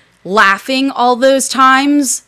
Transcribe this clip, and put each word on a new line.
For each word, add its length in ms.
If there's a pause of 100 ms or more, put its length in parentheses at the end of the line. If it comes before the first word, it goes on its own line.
(240)
laughing 680
all 260
those 320
times 800